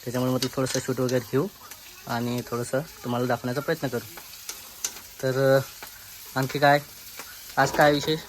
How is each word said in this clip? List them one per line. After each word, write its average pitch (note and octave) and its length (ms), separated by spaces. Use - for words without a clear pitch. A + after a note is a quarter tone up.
त्याच्यामुळे B2+ 280
म्हटलं B2+ 240
थोडंसं C3 240
शूट B2 200
वगैरे B2+ 320
घेऊ D3 160
आणि A#2+ 400
थोडंसं A#2+ 320
तुम्हाला B2 480
दाखवण्याचा B2 340
प्रयत्न D3+ 260
करू. A#2+ 180
तर, C3+ 340
अ, - 20
आणखी C3 220
काय, C#3+ 200
आज C3+ 140
काय D3+ 200
विशेष? D#3 380